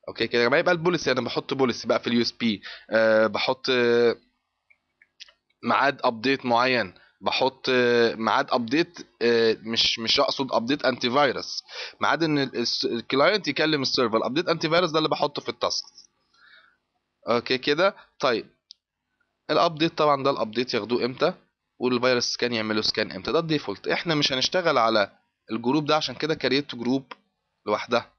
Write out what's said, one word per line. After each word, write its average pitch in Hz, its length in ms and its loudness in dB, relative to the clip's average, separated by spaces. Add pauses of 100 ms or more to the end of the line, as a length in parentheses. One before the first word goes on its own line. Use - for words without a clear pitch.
اوكي 113 180 -4
كده 120 160 2
يا 120 60 4
جماعه، 143 120 4
يبقى 180 120 2
البوليسي 165 400 0
انا 127 80 0
بحط 131 340 -4
بوليسي، 127 340 0
بقفل 120 240 -4
يو 120 100 2
اس 117 100 -2
بي، 110 300 -4 (280)
آه، 110 360 4
بحط، 110 440 -2
آه، 120 460 4 (1500)
ميعاد 120 400 2
ابديت 127 420 0
معين، 120 480 0 (260)
بحط، 131 480 -2
آه، 120 460 4
ميعاد 113 360 0
ابديت، 131 480 -2 (240)
آه، 113 400 4
مش، 113 360 0
مش 113 220 0
اقصد 135 320 -2
ابديت 117 320 -2
انتي 123 260 0
فيروس، 117 520 0 (380)
ميعاد 135 220 2
ان 151 160 2
ال-، 135 180 -2
الس-، 120 280 -2
الكلاينت 147 640 0
يكلم 151 340 0
السيرفر. 120 340 0
الابديت 131 320 0
انتي 165 200 -2
فيروس 165 220 2
ده 156 80 0
اللي 156 100 0
بحطه 147 340 -2
في - 60 -8
التاسك. - 360 -4 (1400)
اوكي 120 300 0
كده. 160 380 0 (220)
طيب 120 280 0 (1040)
الابديت 160 480 0
طبعا 147 240 2
ده 135 80 2
الابديت 113 440 -2
ياخدوه 110 300 -2
امتى، 139 300 -2 (440)
والفيروس 123 460 0
سكان - 280 -4
يعملوا 107 300 -2
سكان 107 300 -4
امتى، 95 200 -8
ده 147 60 2
الديفولت. 156 500 -4
احنا 160 260 -2
مش 143 180 0
هنشتغل 156 460 0
على 113 400 2 (320)
الجروب 123 360 -2
ده، 151 100 2
عشان 143 180 -4
كده 151 200 -4
كريت 135 400 -2
جروب 123 380 -2 (540)
لوحدها. 113 520 -2